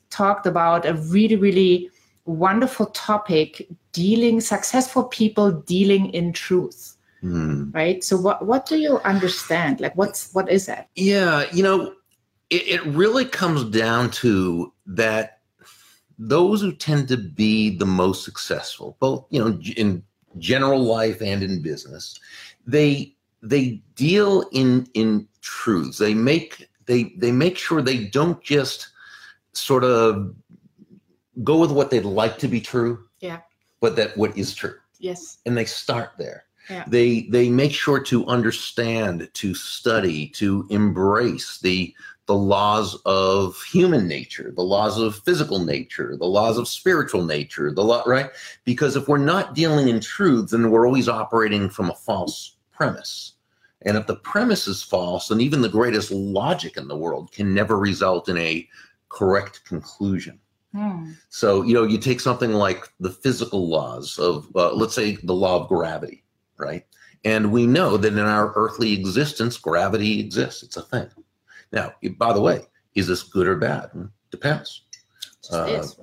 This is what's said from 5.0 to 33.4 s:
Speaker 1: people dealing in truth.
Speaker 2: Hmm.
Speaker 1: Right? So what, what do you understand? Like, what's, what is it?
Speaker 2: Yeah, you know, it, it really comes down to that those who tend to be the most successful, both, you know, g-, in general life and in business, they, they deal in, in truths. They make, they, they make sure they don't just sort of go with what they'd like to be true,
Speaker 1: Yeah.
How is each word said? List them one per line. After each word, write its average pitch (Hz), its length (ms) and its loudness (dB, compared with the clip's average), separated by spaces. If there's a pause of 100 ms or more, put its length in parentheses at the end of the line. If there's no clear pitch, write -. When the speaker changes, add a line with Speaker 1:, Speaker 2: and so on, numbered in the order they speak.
Speaker 1:
people 214 460 2
dealing 190 600 2
in 175 200 -2
truth. - 640 -4 (240)
Speaker 2:
Hmm. 78 500 -2
Speaker 1:
Right? 175 320 0
So 190 140 0
what, 180 280 0
what 262 200 0
do 311 120 -2
you 302 220 2
understand? 175 800 -2
Like, - 160 -6
what's, 202 380 -4
what 185 160 0
is 190 180 2
it? - 180 -10 (100)
Speaker 2:
Yeah, 180 580 2
you 180 100 4
know, 190 300 2 (560)
it, 175 180 0
it 170 200 -2
really 214 380 2
comes 165 400 0
down 113 460 2
to 92 600 0 (140)
that 110 500 -2 (840)
those 180 380 4
who 196 100 0
tend 147 360 0
to 123 100 0
be 107 600 0
the 98 80 0
most 92 380 2
successful, - 760 -8
both, 131 320 -2
you 147 80 0
know, 113 140 2
g-, 80 200 -8
in 98 300 -2 (340)
general 135 420 2
life 113 420 0
and 98 200 -2
in 95 200 -4
business, 73 580 -12 (480)
they, 143 480 0 (260)
they 123 400 0 (140)
deal 196 560 2
in, 127 420 2
in 107 340 0 (140)
truths. 85 560 -2
They 107 160 2
make, 127 560 0 (160)
they, 123 320 0
they 120 140 0
make 123 260 2
sure 156 240 -2
they 123 240 -2
don't 151 380 0
just - 460 -2 (640)
sort 127 300 2
of 113 500 2 (1080)
go 147 140 4
with 165 140 4
what 139 180 2
they'd 110 160 2
like 107 340 0
to 139 80 -2
be 120 140 0
true, 120 440 -2 (140)
Speaker 1:
Yeah. 170 200 -12 (400)